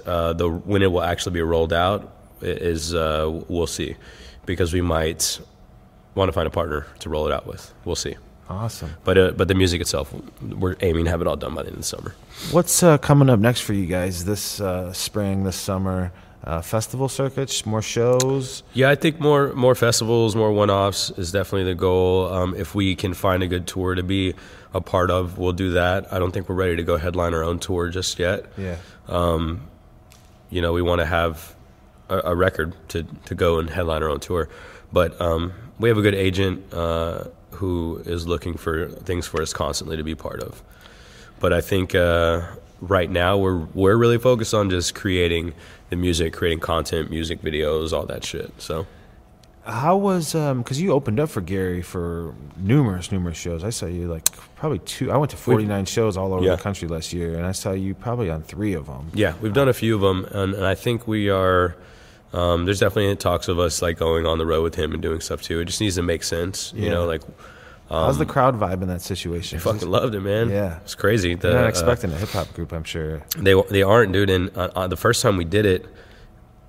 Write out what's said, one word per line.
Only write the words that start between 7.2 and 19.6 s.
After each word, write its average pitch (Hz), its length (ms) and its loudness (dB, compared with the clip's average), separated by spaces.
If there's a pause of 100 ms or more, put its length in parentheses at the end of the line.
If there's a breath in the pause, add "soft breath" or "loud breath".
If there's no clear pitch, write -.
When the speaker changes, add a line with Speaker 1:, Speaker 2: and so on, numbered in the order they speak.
Speaker 1:
it 71 60 0
out - 140 -4
with. - 260 -16 (100)
We'll - 120 -4
see. - 200 -6 (340)
Speaker 2:
Awesome. 95 420 -8 (120)
Speaker 1:
But, 95 140 4
uh, 92 140 8
but 85 160 0
the 95 80 4
music 90 260 4
itself, - 320 -4 (280)
we're 98 400 -4
aiming 82 240 2
to 85 60 2
have 85 100 -2
it 82 60 0
all 73 80 0
done 71 200 -6
by 78 80 -6
the 50 60 -10
end - 80 -12
of - 40 -10
the - 60 -8
summer. - 260 -10 (380 loud breath)
Speaker 2:
What's, 175 320 4
uh, 156 160 8
coming 143 300 8
up 117 100 6
next 117 220 2
for 107 120 -4
you 98 140 0
guys 90 380 -2
this, 101 360 -4
uh, 90 320 -4
spring, 98 500 -2
this 92 120 -2
summer? 92 560 -2 (320 loud breath)
Uh, 82 180 -4
festival 127 480 -2
circuits, 135 560 -4
more 107 160 0
shows? 127 800 0 (140)
Speaker 1:
Yeah, 131 160 6
I - 40 4
think 160 240 0
more, 143 360 4
more 127 180 6